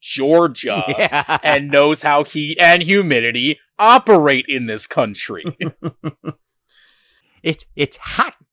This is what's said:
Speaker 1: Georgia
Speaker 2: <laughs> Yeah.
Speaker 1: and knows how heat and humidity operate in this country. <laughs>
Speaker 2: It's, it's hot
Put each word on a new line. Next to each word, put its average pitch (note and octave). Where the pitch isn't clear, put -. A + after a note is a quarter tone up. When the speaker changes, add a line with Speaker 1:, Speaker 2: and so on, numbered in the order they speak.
Speaker 1:
Georgia C3+
Speaker 2:
<laughs> -
Yeah. D#3
Speaker 1:
and C#3+
knows D3
how D3
heat D3+
and F3
humidity C#3+
operate G3+
in B2+
this A2
country. G#2
<laughs> -
Speaker 2:
It's, D#3+
it's D3
hot -